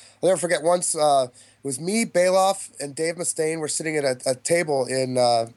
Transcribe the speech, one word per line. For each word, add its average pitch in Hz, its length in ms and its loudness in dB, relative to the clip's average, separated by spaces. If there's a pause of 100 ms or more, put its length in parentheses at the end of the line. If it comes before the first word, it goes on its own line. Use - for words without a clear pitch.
(220)
I'll 165 80 2
never 185 100 2
forget 165 240 -2
once, 175 320 0
uh, 143 360 2
it - 360 -16
was 131 120 -6
me, 208 260 -2
Baloff, 190 640 2 (100)
and 143 160 -12
Dave 160 200 -2
Mustaine 160 440 -4
were 151 80 -6
sitting 156 300 -4
at 143 60 0
a, 131 280 -2
a 127 40 -2
table 151 500 0
in, 127 320 -2
uh, 120 400 4